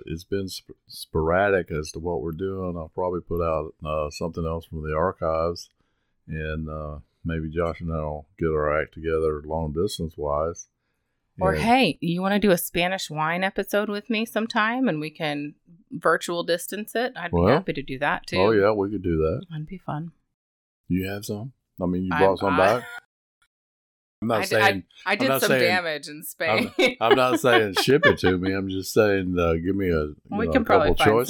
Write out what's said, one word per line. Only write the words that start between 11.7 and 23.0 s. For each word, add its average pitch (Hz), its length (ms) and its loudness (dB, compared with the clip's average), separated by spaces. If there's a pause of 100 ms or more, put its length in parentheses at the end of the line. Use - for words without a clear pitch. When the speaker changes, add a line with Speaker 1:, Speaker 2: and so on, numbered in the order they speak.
Speaker 2:
you 170 180 -2
wanna 196 180 0
do 202 120 4
a - 80 4
Spanish 180 500 -4
wine 156 340 -2
episode 202 460 -2
with 208 220 -6
me 226 160 -2
sometime, 226 600 0
and 156 140 0
we 151 80 -6
can 147 460 -6 (360)
virtual 175 540 0
distance 180 500 -4
it? 254 220 -2
I'd 170 140 -8
be 165 80 2
Speaker 1:
Well, 87 160 6
Speaker 2:
happy 180 180 0
to - 100 -8
do 131 180 -10
that, 151 260 -2
too. 175 100 -6
Speaker 1:
oh, 110 140 4
yeah, 104 220 6
we 101 180 0
could 101 120 -4
do 87 140 0
that. 80 320 0
Speaker 2:
That'd 156 180 -8
be 185 120 -14
fun. 160 340 -8 (760)
Speaker 1:
You 92 200 0
have 101 160 -8
some? 110 300 -8 (260)
I 90 60 -2
mean, 90 180 -2
you 92 80 -4
Speaker 2:
I'm, 147 60 0
Speaker 1:
brought 95 220 4
some 98 120 0
Speaker 2:
I 90 60 2
Speaker 1:
back? 107 260 4 (1400)